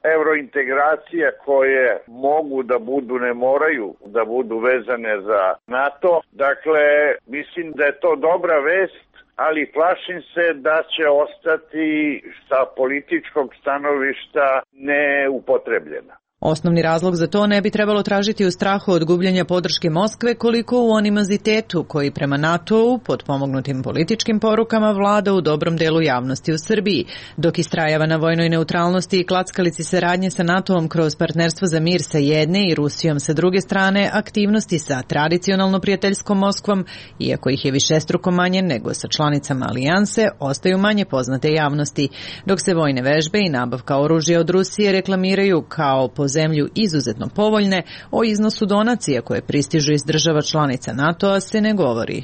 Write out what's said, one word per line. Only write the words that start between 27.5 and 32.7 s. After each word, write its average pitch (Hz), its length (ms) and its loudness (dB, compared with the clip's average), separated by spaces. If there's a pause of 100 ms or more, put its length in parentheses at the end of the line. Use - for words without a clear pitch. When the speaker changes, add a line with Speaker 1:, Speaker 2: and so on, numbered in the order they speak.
Speaker 2:
istrajava 156 480 0
na 160 100 0
vojnoj 165 320 2
neutralnosti 175 720 0
i 175 60 -2
klackalici 180 560 -2
saradnje 180 480 0
sa - 120 -4
natou 175 460 2
kroz 156 280 0
Partnerstvo 165 500 0
za 160 140 0
mir 175 220 0
sa - 160 -2
jedne 156 500 2
i 160 60 2